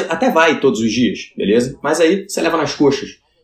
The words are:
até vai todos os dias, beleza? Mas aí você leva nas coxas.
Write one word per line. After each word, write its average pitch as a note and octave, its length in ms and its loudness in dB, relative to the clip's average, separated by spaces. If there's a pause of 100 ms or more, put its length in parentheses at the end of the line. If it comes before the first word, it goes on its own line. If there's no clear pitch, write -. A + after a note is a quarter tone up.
até B3 220 0
vai E3 300 2
todos A2+ 200 2
os A2+ 120 0
dias, A2+ 440 -2
beleza? A2+ 460 0
Mas D#3 180 -2
aí F3+ 280 2
você - 120 -6
leva E3 160 0
nas D3 180 -4
coxas. - 440 0 (260)